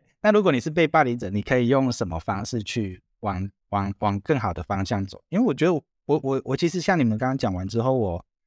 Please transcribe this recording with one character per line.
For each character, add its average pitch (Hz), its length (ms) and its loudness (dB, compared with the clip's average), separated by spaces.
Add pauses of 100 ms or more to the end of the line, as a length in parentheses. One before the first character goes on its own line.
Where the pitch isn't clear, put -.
(220)
那 208 100 4
如 208 100 4
果 185 80 4
你 135 100 4
是 160 100 -4
被 160 160 2
霸 156 180 4
凌 120 140 -2
者， 110 120 -8
你 101 120 0
可 127 160 2
以 120 100 2
用 135 220 4
什 117 160 -2
么 82 120 -4
方 101 260 -6
式 113 180 -6
去 98 400 -6 (180)
往， 98 280 -4 (220)
往， 98 280 -2
往 98 220 0
更 147 180 0
好 104 140 -2
的 90 100 -8
方 98 220 -4
向 98 200 -2
走？ - 240 -12
因 175 100 -2
为 247 60 4
我 190 80 2
觉 139 140 0
得 185 60 4
我， 151 100 -2 (240)
我， 143 160 2
我， 135 220 -2
我 131 120 -2
其 170 120 2
实 180 120 -6
像 180 180 0
你 135 60 4
们 110 140 2
刚 127 100 -2
刚 135 80 -2
讲 110 160 -2
完 92 140 -4
之 110 160 -2
后， 131 100 2
我 101 320 -2 (220)